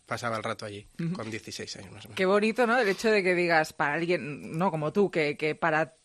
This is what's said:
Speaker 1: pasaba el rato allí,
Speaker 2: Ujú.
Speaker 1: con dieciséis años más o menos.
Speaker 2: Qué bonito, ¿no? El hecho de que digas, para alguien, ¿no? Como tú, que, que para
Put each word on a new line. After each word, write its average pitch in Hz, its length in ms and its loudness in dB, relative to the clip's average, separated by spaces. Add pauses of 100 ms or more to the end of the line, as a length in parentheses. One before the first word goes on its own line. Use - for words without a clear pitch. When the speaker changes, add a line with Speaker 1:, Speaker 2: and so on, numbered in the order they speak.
Speaker 1:
pasaba 117 320 -4
el 104 60 -6
rato 113 220 -6
allí, 104 220 -12 (160)
Speaker 2:
Ujú. 170 120 -4
Speaker 1:
con 110 140 -8
dieciséis 107 460 -10
años 98 160 -16
más 104 140 -18
o - 20 -20
menos. - 80 -14
Speaker 2:
Qué 190 100 0
bonito, 208 400 4
¿no? 226 120 2
El 233 100 2
hecho 208 240 2
de 208 120 4
que 180 120 4
digas, 170 380 4
para 147 220 0
alguien, 160 640 -4
¿no? 180 140 2
Como 151 220 -2
tú, 202 180 2
que, 147 240 0
que 151 180 -2
para 160 520 0